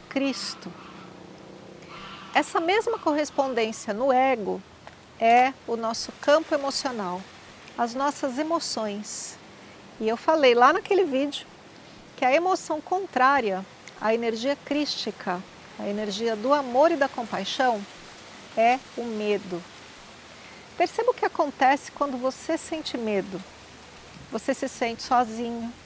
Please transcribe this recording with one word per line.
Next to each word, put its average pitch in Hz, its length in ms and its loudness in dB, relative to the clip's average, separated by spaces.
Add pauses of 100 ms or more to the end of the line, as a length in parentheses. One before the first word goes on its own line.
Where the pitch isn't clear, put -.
Cristo." - 640 -4 (1600)
Essa 302 260 2
mesma 427 400 0
correspondência 262 920 -2
no 254 200 2
ego 226 480 2 (580)
é 247 340 6 (140)
o 233 80 -2
nosso 226 360 -6 (100)
campo 320 320 4
emocional, 247 680 -4 (560)
as 240 180 -2
nossas 277 420 -2
emoções. 220 1000 -4 (640)
E 220 80 -2
eu 226 100 0
falei 294 360 6
lá 247 200 8
naquele 392 320 2
vídeo 285 400 -2 (760)
que 262 40 0
a 254 60 6
emoção 339 480 0
contrária 254 880 2 (340)
à 220 140 2
energia 233 420 0
crística, 226 840 -4 (380)
a 208 80 -6
energia 214 480 -4
do 240 180 0
amor 285 380 4
e 330 40 2
da 269 140 2
compaixão, 214 760 -2 (720)
é 233 220 4 (180)
o 233 80 -6
medo. 208 560 -2 (1160)
Perceba 466 320 2
o 480 60 0
que - 100 -2
acontece 277 680 2
quando 285 260 -4
você 269 420 -2
sente - 360 -8
medo. 202 460 -2 (880)
Você 262 220 -2
se 262 140 -4
sente 233 340 -4
sozinho, 233 720 -2 (120)